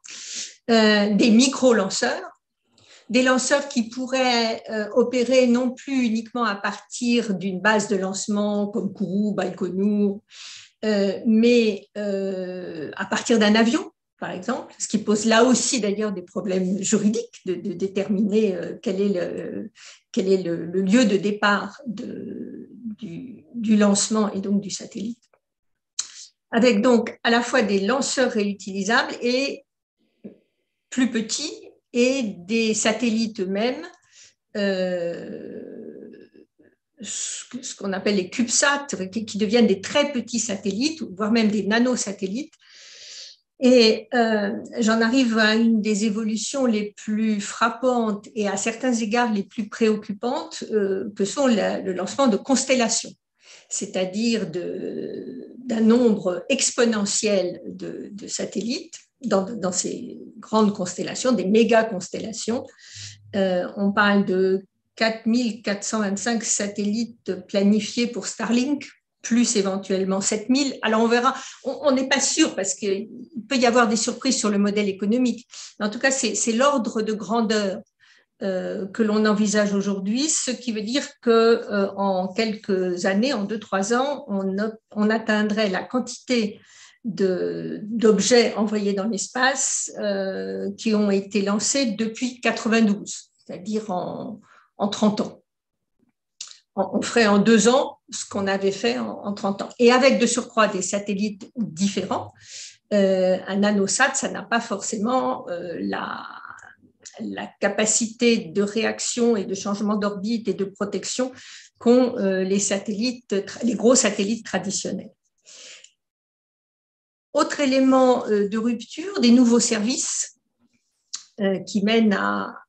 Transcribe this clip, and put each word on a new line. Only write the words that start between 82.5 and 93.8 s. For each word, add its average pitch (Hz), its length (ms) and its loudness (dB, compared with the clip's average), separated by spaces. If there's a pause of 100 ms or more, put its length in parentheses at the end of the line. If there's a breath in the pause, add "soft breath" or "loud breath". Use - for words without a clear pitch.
années, 208 260 2
en 208 140 -2
deux, 214 140 -6
trois 196 340 -2
ans, 269 340 0
on, 196 300 -2 (340)
on 208 180 2
atteindrait 214 600 0
la 180 140 -2
quantité 240 760 -2 (460 loud breath)
de, 175 800 -2
d'objets 214 720 4
envoyés 202 360 0
dans 196 160 -2
l'espace, - 800 -2 (100)
euh, 190 800 -4
qui 220 160 0
ont 208 180 2
été 196 300 0
lancés 214 440 0
depuis 220 560 -4
quatre-vingt-douze, 226 960 0
c'est-à-dire 214 520 -8